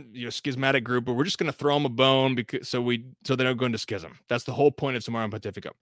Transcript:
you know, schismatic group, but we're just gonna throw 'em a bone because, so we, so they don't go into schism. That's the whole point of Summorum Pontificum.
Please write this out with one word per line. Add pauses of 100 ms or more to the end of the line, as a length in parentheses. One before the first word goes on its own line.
(120)
you
know,
schismatic
group,
but
we're
just
gonna
throw
'em
a
bone
because,
so
we, (180)
so
they
don't
go
into
schism. (100)
That's
the
whole
point
of
Summorum
Pontificum.